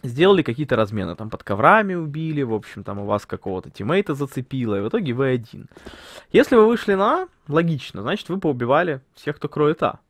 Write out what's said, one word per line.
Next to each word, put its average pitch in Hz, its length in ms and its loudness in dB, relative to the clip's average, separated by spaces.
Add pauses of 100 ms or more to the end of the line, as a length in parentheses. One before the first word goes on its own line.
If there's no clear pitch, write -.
Сделали 160 420 4
какие-то 131 340 -2
размены, 101 400 -2
там 107 120 -10
под - 140 -10
коврами 180 500 2
убили, 160 480 -4
в 117 120 -2
общем, 101 320 -8
там 101 140 -8
у 101 60 -8
вас 104 200 -2
какого-то 92 440 -8
тиммейта 165 440 -2
зацепило, 131 640 -4
и 101 40 -2
в 101 60 -2
итоге 170 240 -2
вы 131 160 0
один. 127 400 -4 (640)
Если 262 240 6
вы 220 120 8
вышли 226 260 2
на 233 300 2
А, 359 40 -10 (220)
логично, 156 520 -2
значит, 151 280 -6
вы 185 100 -4
поубивали 139 600 0 (120)
всех, - 220 -8
кто - 140 -8
кроет 151 340 0
А. - 160 -2 (100)